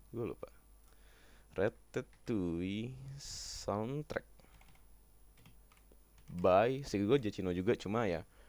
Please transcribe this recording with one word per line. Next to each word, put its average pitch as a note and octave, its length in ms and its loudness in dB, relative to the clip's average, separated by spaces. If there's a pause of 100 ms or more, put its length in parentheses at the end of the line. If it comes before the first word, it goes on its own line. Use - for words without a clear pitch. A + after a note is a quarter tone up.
(140)
Gue A2+ 160 -4
lupa. - 160 -10 (1080)
Ratatouille G2+ 1400 -2 (240)
soundtrack - 1040 -4 (2000)
by, G2 480 6
seinget G2+ 320 0
gue C#3+ 60 6 (100)
Giacchino F#2 240 -2
juga, F#2 240 2
cuma G#2+ 320 -2
ya, E2 160 0 (240)